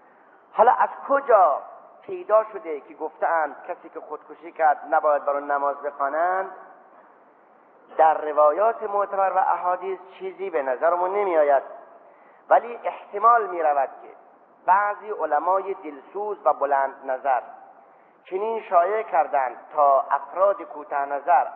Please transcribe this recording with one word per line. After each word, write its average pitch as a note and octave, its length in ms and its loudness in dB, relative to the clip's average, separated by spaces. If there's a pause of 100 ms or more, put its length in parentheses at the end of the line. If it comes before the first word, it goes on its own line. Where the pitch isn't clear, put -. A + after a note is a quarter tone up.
(520)
حالا A#3 200 6
از G#3 160 2 (200)
کجا G#3 540 4 (400)
پیدا G3 420 0
شده E3 360 -10
که D#3 140 -20
گفتند D3+ 640 -4 (120)
کسی E3+ 200 -14
که D#3+ 120 -16
خودکشی D3+ 520 -18
کرد D3+ 260 2 (120)
نباید D3 340 2
بر C#3+ 120 -2
آن C#3+ 140 -6
نماز C#3+ 260 -2
بخوانند؟ D#3+ 760 -4 (1500)
در D3+ 340 2
روایات E3 520 2
معتبر G3 500 -2
و F#3 60 0
احادیث F3+ 600 -2 (200)
چیزی F#3 320 -10
به D#3+ 120 -2
نظرمون E3 480 0
نمی‌آید، D#3+ 520 2 (840)
ولی A3 360 2
احتمال G#3+ 600 2
می‌رود D3+ 420 0 (140)
که - 60 -20 (580)
بعضی G3+ 440 2
علمای F3 640 0
دلسوز F#3 720 -10
و D#3 80 4
بلند C#3 420 0 (100)
نظر C3 360 -2 (840)
چنین G#3+ 380 -6
شایعه F#3+ 400 2
کردند C#3 540 -2 (180)
تا C#3 360 4
افراد F3+ 520 0
کوته D3 420 -6
نظر، C#3+ 520 2